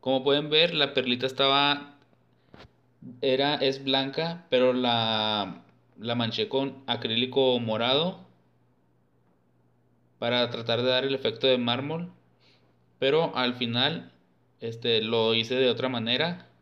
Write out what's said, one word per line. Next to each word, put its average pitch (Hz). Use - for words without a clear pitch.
Como 131
pueden 143
ver, 165
la 143
perlita 123
estaba... 139
Era, 139
es 135
blanca, 139
pero 127
la, 110
la 113
manché 110
con 135
acrílico 123
morado 123
para 120
tratar 117
de 123
dar 127
el 135
efecto 120
de 131
mármol, 143
pero 151
al 123
final, 123
este, 117
lo 113
hice 113
de 131
otra 120
manera. 131